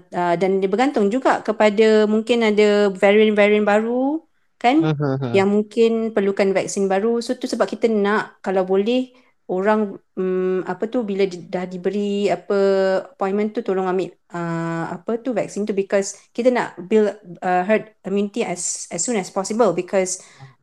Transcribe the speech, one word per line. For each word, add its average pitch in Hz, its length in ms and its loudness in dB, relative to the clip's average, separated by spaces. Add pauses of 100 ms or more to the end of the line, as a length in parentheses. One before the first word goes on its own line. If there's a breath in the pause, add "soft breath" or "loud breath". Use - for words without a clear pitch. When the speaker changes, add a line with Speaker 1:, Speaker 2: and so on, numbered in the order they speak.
(120)
Speaker 1:
uh, 175 240 0
dan 190 240 2
dia 190 80 0
bergantung 220 400 0
juga 262 320 0
kepada 214 640 4
mungkin 220 400 0
ada 208 480 4
varian-varian 208 720 4
baru 240 560 0 (380)
kan, 247 240 2
Speaker 2:
Hmm, 156 80 2
hmm, 143 320 -2
hmm. 120 100 -4
Speaker 1:
yang 196 160 2
mungkin 226 600 0
perlukan 202 400 0
vaksin 190 400 -2
baru. 226 320 0
So, 247 160 -6
tu - 80 -8
sebab 240 180 -2
kita - 220 -4
nak, 208 560 0
kalau 190 240 -2
boleh, 220 480 0 (320 soft breath)
orang, 202 500 -2 (160)
mm, 185 540 -2
apa 185 240 -6
tu, 240 160 -4
bila 196 180 0
di-, 175 220 -8
dah 180 160 -6
diberi 202 640 -4
apa 185 320 -2 (560)
appointment 208 400 -2
tu, 240 80 -4
tolong 190 240 -2
ambil, 180 240 -2 (240)
uh, 165 580 -6
apa 226 300 -6
tu, 262 80 -6
vaksin 196 320 -4
tu, 208 160 -4
because 196 400 -2 (160 loud breath)
kita 240 160 2
nak 233 260 -2
build, 208 300 2 (320)
uh, 180 240 0
herd 214 400 -2
immunity 202 400 -2
as, - 480 -6
as 180 80 -10
soon 247 160 -2
as 185 160 -4
possible, 208 420 0
because, 185 540 -4 (360 loud breath)